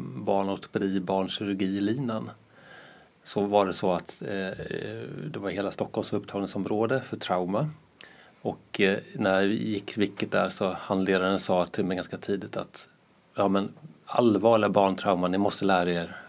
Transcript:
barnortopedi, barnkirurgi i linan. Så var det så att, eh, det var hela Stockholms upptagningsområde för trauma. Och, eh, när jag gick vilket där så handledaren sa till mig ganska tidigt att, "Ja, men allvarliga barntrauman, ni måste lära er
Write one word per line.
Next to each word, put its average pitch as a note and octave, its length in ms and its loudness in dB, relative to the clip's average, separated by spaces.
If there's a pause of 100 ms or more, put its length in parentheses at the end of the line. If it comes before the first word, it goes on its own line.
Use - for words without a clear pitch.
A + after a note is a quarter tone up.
(160)
barnortopedi, G2 840 -2
barnkirurgi F#2+ 640 -2 (120)
i G2+ 40 -2
linan. A2+ 500 -2 (920)
Så - 160 -2
var G2+ 260 4
det F2+ 60 0
så F#2 200 0
att, - 300 -4
eh, - 60 -8 (1040)
det - 80 -8
var G2 120 -6
hela G2 200 -2
Stockholms - 420 -4
upptagningsområde G#2 880 -2
för - 160 -10
trauma. F#2+ 520 0 (760)
Och, - 380 -6
eh, G2 180 4 (160)
när G#2 180 2
jag F#2+ 140 4
gick G#2+ 520 -2
vilket G2+ 320 0
där F#2+ 180 2
så F#2 320 -2
handledaren F#2+ 600 2
sa F2+ 260 2
till - 180 -2
mig F#2 120 -2
ganska F2+ 200 -6
tidigt G2 400 -6
att, - 320 -10 (480)
"Ja, G2+ 120 2
men G2 240 0 (340)
allvarliga A2 640 6
barntrauman, F#2+ 600 4
ni F#2 80 2
måste G2+ 260 0
lära F2+ 260 4
er E2+ 260 -4 (120)